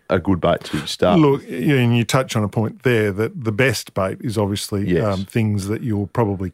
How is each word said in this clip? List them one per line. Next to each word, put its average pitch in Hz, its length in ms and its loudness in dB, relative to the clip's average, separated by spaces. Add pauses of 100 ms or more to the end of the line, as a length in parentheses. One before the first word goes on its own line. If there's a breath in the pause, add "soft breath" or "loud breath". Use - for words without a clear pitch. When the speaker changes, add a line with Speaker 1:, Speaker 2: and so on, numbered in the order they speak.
Speaker 1:
a 95 100 2
good 90 220 0
bait 85 220 2
to - 240 -6
start. - 320 2
Speaker 2:
Look, 143 280 4
yeah, 131 280 0
and 120 200 4
you 120 80 2
touch 131 320 0
on 107 80 0
a 101 40 -2
point - 360 -4
there 110 280 2
that 113 320 -4
the 110 80 -2
best 113 420 -2
bait 98 280 -2
is 107 160 -6
obviously, 101 500 -2
Speaker 1:
Yes. 87 180 2
Speaker 2:
um, 98 200 -2
things 104 420 0
that 107 140 -4
you'll 104 260 -2
probably 98 460 -2